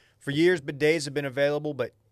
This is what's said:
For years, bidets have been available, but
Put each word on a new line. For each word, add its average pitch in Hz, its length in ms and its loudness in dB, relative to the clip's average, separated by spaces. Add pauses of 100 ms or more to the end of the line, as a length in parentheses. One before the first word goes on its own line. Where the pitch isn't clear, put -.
(180)
For - 120 -10
years, 165 300 2
bidets 151 440 0
have 143 100 -8
been 143 120 -2
available, 147 480 0
but 123 180 -4 (200)